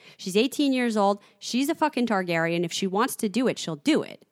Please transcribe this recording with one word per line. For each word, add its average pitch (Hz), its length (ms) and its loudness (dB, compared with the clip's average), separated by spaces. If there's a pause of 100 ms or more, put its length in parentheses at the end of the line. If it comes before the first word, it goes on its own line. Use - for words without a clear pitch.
(180)
She's 185 200 -4
eighteen 269 360 2
years 240 240 0
old. 202 220 4 (200)
She's 269 300 -2
a 330 40 -2
fucking 285 340 0
Targaryen. 170 580 0
If 165 80 -6
she - 120 -2
wants 208 300 0
to 220 140 -2
do 233 180 0
it, 160 100 0
she'll 160 200 -6
do 262 260 2
it. - 280 -16